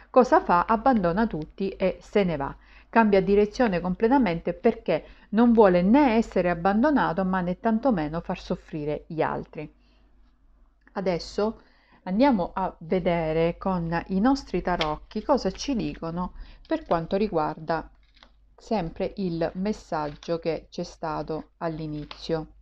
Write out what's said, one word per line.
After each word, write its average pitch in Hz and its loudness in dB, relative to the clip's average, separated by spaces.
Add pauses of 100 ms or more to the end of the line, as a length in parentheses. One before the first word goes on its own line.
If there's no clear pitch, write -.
(100)
cosa 262 6
fa? 175 2
Abbandona 220 2
tutti 190 -6
e - -2
se - 0
ne 175 0
va. 139 -6 (340)
Cambia 208 4
direzione 202 2
completamente 185 0
perché 208 0 (260)
non 233 4
vuole 190 6
né 233 4
essere 196 0
abbandonato, 190 0
ma 185 -2
né 180 -4
tantomeno 208 0
far 175 -8
soffrire 151 -6
gli 156 -6
altri. 151 -6 (1200)
Adesso 190 -4 (440)
andiamo 208 2
a 185 -6
vedere 170 -2
con 170 -4
i 190 -2
nostri 254 0
tarocchi 175 -4
cosa 240 0
ci 277 -6
dicono 165 -6 (320)
per 320 -4
quanto 170 -2
riguarda 160 -4 (680)
sempre 185 -4
il 170 -2
messaggio 170 -6
che 165 -6
c'è 180 -8
stato 156 -8
all'inizio. 156 -6 (160)